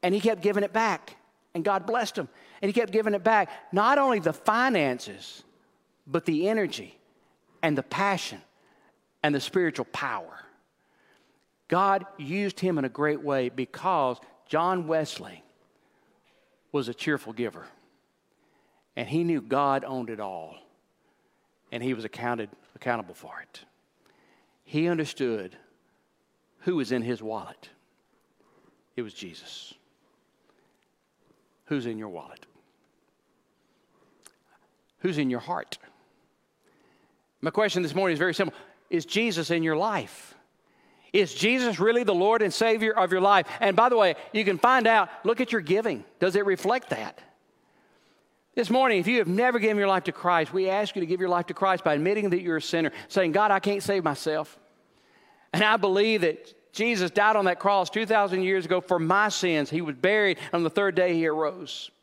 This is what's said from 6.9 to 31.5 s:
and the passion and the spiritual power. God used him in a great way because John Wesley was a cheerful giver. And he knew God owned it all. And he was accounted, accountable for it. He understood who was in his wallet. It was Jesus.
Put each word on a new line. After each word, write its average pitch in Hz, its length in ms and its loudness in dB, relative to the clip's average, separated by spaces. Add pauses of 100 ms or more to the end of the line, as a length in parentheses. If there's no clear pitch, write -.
and 151 140 0
the 131 60 -2
passion 185 580 -4 (840)
and 151 120 0
the 135 60 0
spiritual 160 460 -2
power. - 520 -8 (1300)
God 190 380 2 (100)
used 180 440 -4
him 180 180 0
in 135 80 -2
a - 20 -2
great 147 320 -2
way 135 300 -2
because 131 640 -2 (320)
John 170 380 -2
Wesley 147 560 -6 (1300)
was 135 180 -4
a 120 60 -8
cheerful 131 400 -6
giver. 113 320 -8 (1300)
And 123 100 -8
he 160 160 -2
knew 165 200 0
God 135 420 0
owned 127 240 -8
it 110 120 -10
all. 87 340 -10 (1160)
And 120 120 -8
he 127 100 -2
was 110 140 -8
accounted, 117 420 -6 (260)
accountable 110 400 -6
for - 280 -18
it. - 220 -20 (1000)
He 160 240 -2
understood 127 680 -4 (1040)
who 180 160 -2
was 127 160 -2
in 123 100 -2
his 117 180 -6
wallet. 110 480 -12 (1300)
It 123 60 -8
was 107 100 -12
Jesus. - 640 -18 (1900)